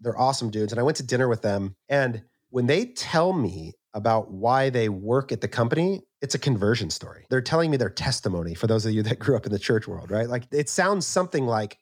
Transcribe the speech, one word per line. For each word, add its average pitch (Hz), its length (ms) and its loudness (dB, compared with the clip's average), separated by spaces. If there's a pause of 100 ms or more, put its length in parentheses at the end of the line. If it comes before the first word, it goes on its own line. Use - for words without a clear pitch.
They're 113 180 -4
awesome 127 320 0
dudes. 107 220 -2
And 113 80 -2
I - 20 2
went 156 140 2
to 151 60 -6
dinner 127 260 0
with 113 140 0
them. 101 340 -2 (140)
And 127 320 0 (260)
when 123 180 0
they 180 200 2
tell 175 480 0
me 87 400 -4 (180)
about 110 380 0
why 123 400 2
they 117 180 2
work 107 420 -2
at 113 120 -4
the 117 60 -4
company, 165 540 0 (200)
it's - 120 -4
a 135 40 -4
conversion 110 520 2
story. - 380 -12
They're 131 140 2
telling 160 280 2
me 143 60 4
their 110 140 2
testimony, 87 640 -2
for 113 120 -2
those 110 200 2
of 110 60 0
you 107 120 2
that 107 140 -2
grew - 180 2
up 107 100 -2
in 104 60 -2
the 101 60 0
church - 280 0
world, 87 240 -10
right? 113 180 0
Like, 120 240 -4
it 147 180 0
sounds 190 360 2
something 175 400 0
like, 110 360 -2